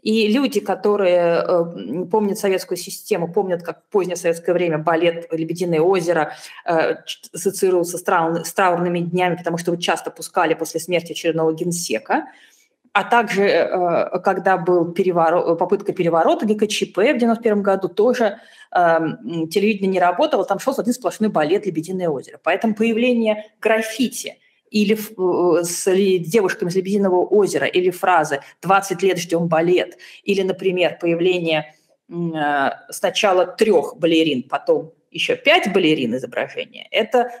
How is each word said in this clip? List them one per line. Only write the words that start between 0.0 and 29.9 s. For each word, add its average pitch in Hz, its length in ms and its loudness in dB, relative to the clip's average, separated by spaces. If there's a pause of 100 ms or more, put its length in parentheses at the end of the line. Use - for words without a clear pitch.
И 220 240 2
люди, 214 340 2
которые, 180 800 2
э, - 80 -2
м, 170 580 -2
помнят 208 300 0
советскую 190 380 -2
систему, 170 540 -6
помнят, 185 320 -2
как 160 220 -12
в - 60 -20
позднее 180 260 -2
советское 170 360 -2
время 170 260 0
балет 170 520 0
«Лебединое 165 500 -2
озеро», 170 520 2 (320)
э, 160 300 0 (100)
ч-, - 140 -12 (140)
ассоциировался 180 640 0
с 180 60 -8
трау-, 170 420 0
с - 80 -12
траурными 175 460 2
днями, 175 360 0
потому 170 220 -6
что 170 140 -4
его 170 100 -4
часто 165 300 -2
пускали 160 440 -2
после 160 240 -6
смерти 170 340 -4
очередного 160 400 -2
генсека. 175 720 -4 (680)
А 196 100 2
также, 208 400 2
э, 170 800 0
когда 190 360 2
был 175 360 0
переворо-, 170 640 2
попытка 185 380 -2
переворота 170 540 2
Г 214 80 2
К 214 120 0
Ч - 200 -2
П 240 260 2
в 247 60 0
девяносто 233 240 0
первом 208 200 2
году, 190 260 0
тоже, 233 500 0 (360)
эм, 165 440 2 (240)
м, 160 60 -6
телевидение 196 440 0
не 185 60 2
работало, 185 460 2
там 190 140 -2
шел 262 180 -2
один 233 160 -2
сплошной - 360 -2
балет 170 380 0
«Лебединое 175 420 -4
озеро». - 340 -8
Поэтому 208 320 0
появление 226 680 0 (160)
граффити 220 720 -2 (360)
или 214 240 2
ф-, 214 220 -10
э, 175 460 2
с - 280 -4
ли-, 185 280 4
девушками 175 500 0
с 175 60 -4
«Лебединого 190 500 0
озера», 165 420 2
или 180 240 2
фразы 170 500 0 (220)
«Двадцать 190 400 0
лет 185 160 2
ждем 170 300 -2
балет», 170 480 2 (260)